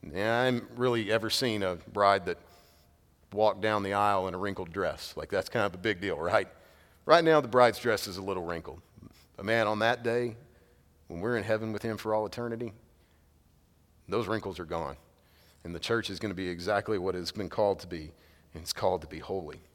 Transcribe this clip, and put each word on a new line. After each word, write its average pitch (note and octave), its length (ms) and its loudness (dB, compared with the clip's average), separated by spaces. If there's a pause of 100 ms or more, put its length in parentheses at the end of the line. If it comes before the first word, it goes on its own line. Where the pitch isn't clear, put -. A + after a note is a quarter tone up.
Yeah, G#2 380 0
I B2+ 60 2
haven't B2 180 0 (100)
really A#2 380 0
ever A2 180 0
seen A2 320 0
a F2+ 140 0
bride G2 500 4
that F2 120 -2 (920)
walked G2+ 280 2
down G#2+ 220 0
the G2 120 -2
aisle G2+ 340 2
in F2 60 -6
a F#2 40 -6
wrinkled F#2+ 340 -6
dress. E2+ 440 -4
Like, D2+ 140 -8
that's F#2+ 180 0
kind A2 180 0
of F2+ 80 -4
a F#2 40 -12
big F#2+ 220 -2
deal, F2+ 180 -2
right? F#2 300 2 (560)
Right E3 200 8
now, D#3 160 8
the C3 80 -6
bride's A#2+ 300 6
dress A2+ 280 0
is F#2 100 -8
a G2 60 -6
little F#2+ 220 -4
wrinkled. E2 360 -8 (560)
But - 80 -12
man, A2+ 220 4
on G#2+ 140 0
that A#2 220 4
day, A#2+ 340 0 (720)
when E2+ 120 -8
we're A#2 160 0
in G#2+ 60 0
heaven A2 300 -2
with G2+ 100 -6
him A2+ 140 -4
for A2 180 -2
all G#2+ 120 0
eternity, A#2 460 -6 (1400)
those G#2 200 -2
wrinkles G2 320 -4
are F2 40 -6
gone. D#2+ 320 -6 (680)
And E2+ 100 -10
the E2 60 -8
church A#2 300 0
is F#2 80 -8
gonna G#2 160 -4
be F2+ 140 -4
exactly G2 500 0
what F2+ 180 -2
it's F2 160 -6
been G2+ 160 -6
called G2+ 320 2
to - 60 -14
be, D#2+ 260 -10 (420)
and F2 80 -12
it's E2 100 -8
called F#2 280 0
to D#2 80 -14
be D#2+ 100 -12
holy. E2 420 -8 (140)